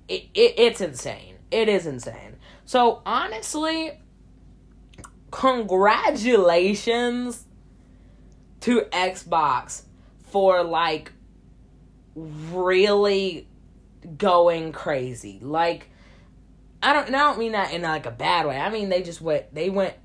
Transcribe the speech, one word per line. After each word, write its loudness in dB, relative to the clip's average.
it, -10
it's 4
insane. -10
It 0
is 2
insane. -10
So, 2
honestly, -4
congratulations 2
to 0
Xbox -2
for, 2
like, -2
really 0
going 4
crazy. -8
Like, -4
I 4
don't, 0
and -2
I 2
don't 2
mean -4
that -4
in, -6
like, -4
a -8
bad 0
way. -4
I -4
mean, -4
they 0
just -12
went, -4
they -4
went -2